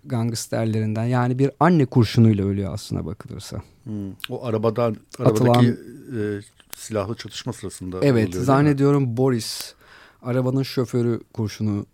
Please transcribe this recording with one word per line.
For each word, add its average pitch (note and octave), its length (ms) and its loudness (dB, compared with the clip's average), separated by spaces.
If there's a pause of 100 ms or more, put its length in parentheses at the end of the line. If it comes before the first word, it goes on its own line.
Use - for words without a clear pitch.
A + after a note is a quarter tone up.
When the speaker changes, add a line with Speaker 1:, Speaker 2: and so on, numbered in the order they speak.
Speaker 1:
gangsterlerinden, A2+ 1000 -2
yani B2 340 0
bir C3+ 200 2
anne D#3+ 260 6
kurşunuyla A2 600 4
ölüyor G2 280 -2
aslına F#2 320 -8
bakılırsa. - 560 -12 (220)
Speaker 2:
Hmm. A2 100 -10 (360)
O B2 160 -8
arabadan, A2+ 500 0 (240)
Speaker 1:
Atılan B2 300 4
Speaker 2:
arabadaki, B2 180 6 (500)
e, G#2+ 40 -4 (540)
silahlı G#2+ 400 -6
çatışma - 380 -12
sırasında F#2 440 -12
Speaker 1:
Evet, C#3 140 2
Speaker 2:
oluyor, A#2 160 2
değil F2 120 -8
mi? B2+ 60 -2
Speaker 1:
zannediyorum C#3 720 2
Boris, B2+ 560 -2 (480)
arabanın B2+ 420 -2
şoförü A#2+ 580 -2 (120)
kurşunu G#2 600 -4